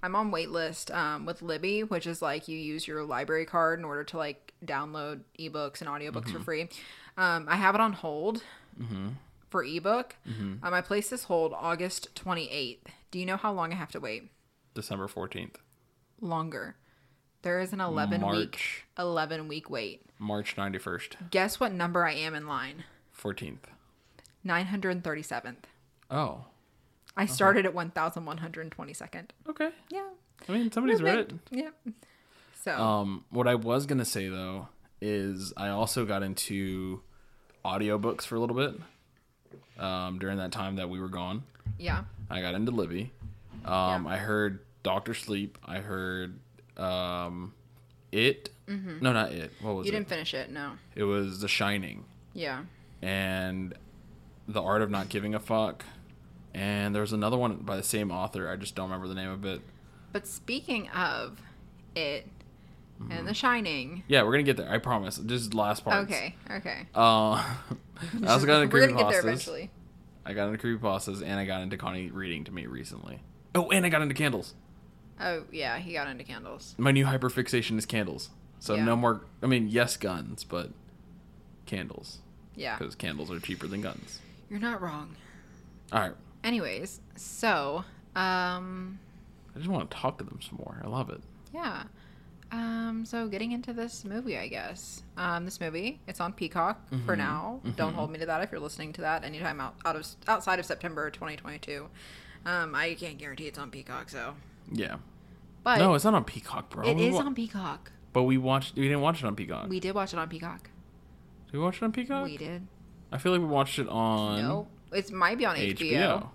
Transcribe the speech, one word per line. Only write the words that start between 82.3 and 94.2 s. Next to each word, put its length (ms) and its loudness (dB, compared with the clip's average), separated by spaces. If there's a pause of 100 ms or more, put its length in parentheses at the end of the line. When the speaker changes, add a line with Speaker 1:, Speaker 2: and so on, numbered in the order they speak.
Speaker 1:
Yeah. 240 -4
Speaker 2:
'Cause 160 -6
candles 360 -4
are 100 -4
cheaper 260 -6
than 140 -4
guns. 400 -8 (280)
Speaker 1:
You're 120 -6
not 200 -2
wrong. 360 -8 (760)
Speaker 2:
All 80 6
right. 140 0 (280)
Speaker 1:
Anyways, 580 -2 (160)
so, 680 0 (300)
um, 840 0 (560)
Speaker 2:
I 40 -12
just 100 -4
wanna 180 0
talk 320 -2
to 60 -10
them 160 -12
some 180 -12
more. 260 -10
I 40 -6
love 220 -2
it. 120 -12 (300)
Speaker 1:
Yeah. 320 -4 (680)
Um, 520 -4
so 220 -4
getting 260 -4
into 200 -4
this 320 -6
movie, 340 -4